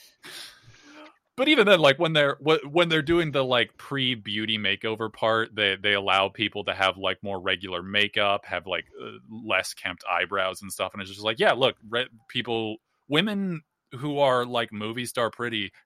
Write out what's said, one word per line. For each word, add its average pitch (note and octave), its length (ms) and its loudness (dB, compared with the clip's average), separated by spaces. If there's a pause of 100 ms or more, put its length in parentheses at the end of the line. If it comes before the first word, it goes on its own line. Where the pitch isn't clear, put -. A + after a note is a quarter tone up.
(1400)
But C4 120 2
even C#4 200 6
then, F#3+ 120 8
like, C#3 200 6
when E3 120 2
they're, C#3+ 240 2 (100)
wh-, D#3 240 4
when E3+ 200 4
they're D#3+ 120 2
doing D#3+ 300 2
the, C3+ 140 0
like, B2 320 2
pre-beauty A2 800 -4
makeover G#2+ 540 -2
part, A2+ 440 0
they, G2 260 2
they G#2 120 2
allow G2 340 2
people G2+ 380 -6
to G2 80 -4
have, F#2+ 240 0
like, F#2+ 260 -4
more G2 160 -6
regular F#2 420 -4
makeup, G2+ 640 0
have, F2 220 -6
like, F2 180 -4 (160)
uh, A2 100 -12 (200)
less G#2+ 420 -4
kempt F2+ 360 -10
eyebrows F#2 520 -2
and G2 80 -16
stuff. F#2 240 -6
And G2+ 80 -12
it's F#2+ 80 -10
just G2 140 -16
like, A2+ 160 -4
yeah, F#3 140 4
look, B2+ 240 0 (120)
re-, A#2+ 200 -4 (180)
people, A2+ 500 -4 (300)
women F#3 540 -2 (320)
who C#3+ 260 -4
are, B2+ 260 4
like, A#2 280 -4
movie A2+ 320 -6
star A#2 260 -2
pretty A2+ 400 -6 (140)